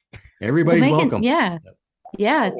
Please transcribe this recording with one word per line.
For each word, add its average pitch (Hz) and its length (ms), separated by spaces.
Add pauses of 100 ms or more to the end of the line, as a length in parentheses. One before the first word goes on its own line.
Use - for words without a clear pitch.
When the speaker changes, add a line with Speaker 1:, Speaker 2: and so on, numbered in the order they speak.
(400)
Speaker 1:
Everybody's 156 420
Speaker 2:
Well, 269 80
Megan, 151 80 (100)
Speaker 1:
welcome. 104 140
Speaker 2:
yeah. 240 420
Speaker 1:
Yep. - 100 (440)
Speaker 2:
Yeah. 220 420